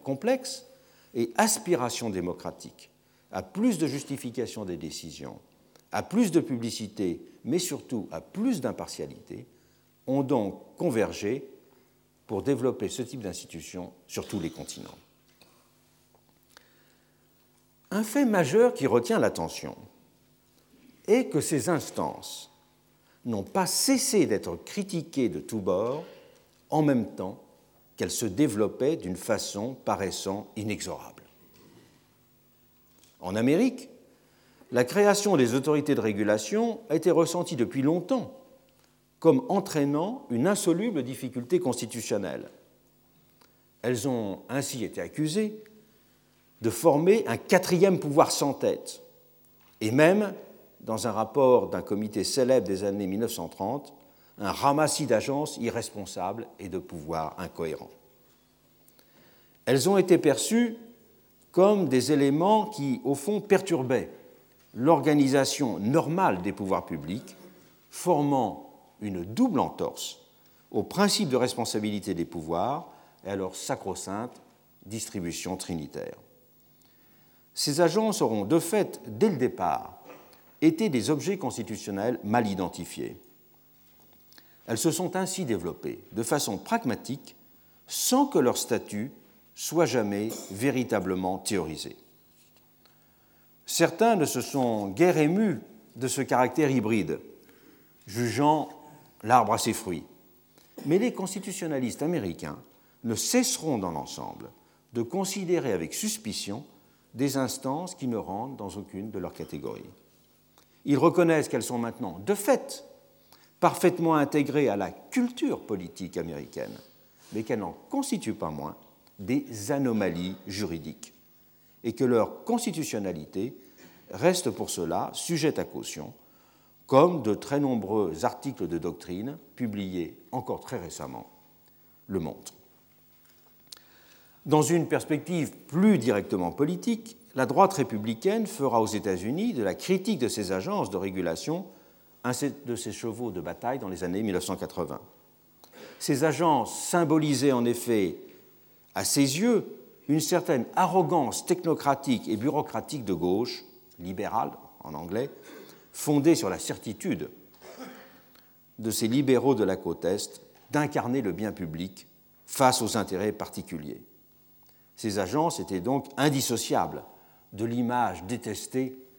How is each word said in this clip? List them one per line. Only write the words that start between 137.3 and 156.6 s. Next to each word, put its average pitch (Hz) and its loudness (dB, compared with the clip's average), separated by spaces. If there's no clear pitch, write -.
la 127 2
droite 185 6
républicaine 117 0
fera 117 2
aux 107 4
États-Unis 104 -2
de 131 -2
la 92 0
critique 185 0
de 123 2
ces 95 -2
agences 123 -2
de 98 -4
régulation 95 -2
un 123 0
de 120 -4
ses 110 -8
chevaux 113 -6
de 90 -8
bataille 117 -6
dans 104 -8
les 90 -6
années 92 -2
mille 101 0
neuf 90 0
cent 95 -4
quatre-vingts. - -6
Ces 143 0
agences 147 2
symbolisaient 147 4
en 120 2
effet, 117 0
à 98 -4
ses 139 2
yeux, 214 2
une 151 4
certaine 160 2
arrogance 165 2
technocratique 139 0
et 113 0
bureaucratique 127 -4
de 95 0
gauche, 90 -2
libérale 95 -4
en 76 -14
anglais, 90 -6
fondée 151 4
sur 98 -2
la 85 -2
certitude 101 -6